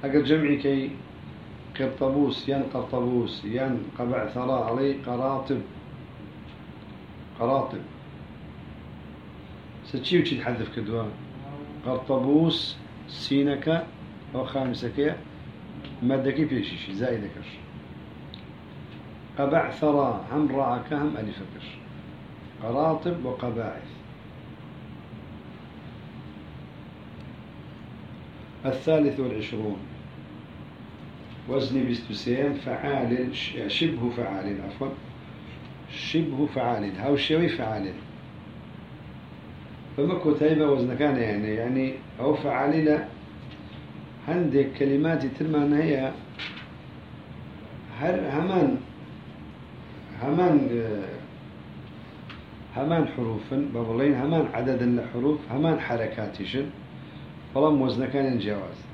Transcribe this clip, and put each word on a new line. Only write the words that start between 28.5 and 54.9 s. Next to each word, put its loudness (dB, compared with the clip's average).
الثالث 4
والعشرون. -2
وزن 2
بيست 0
وسيم، 2
فعال، 0
ش-، -4
شبه 2
فعال، -2
عفوًا. -4
شبه 2
فعال، 0
هاو 4
شوي 6
فعال. 0
فما 2
كتيبة 6
وزن 6
كان 4
يعني، 2
يعني 2
أو 4
فعال 4
لا. 6
عندك 6
كلمات 6
ترمان 4
هي 4
هر 4
همان 4
هەمان، 6
ئێ، 2
هەمان 4
حروفن، 0
بە 0
بڵێن 6
هەمان 4
عەدەدن 4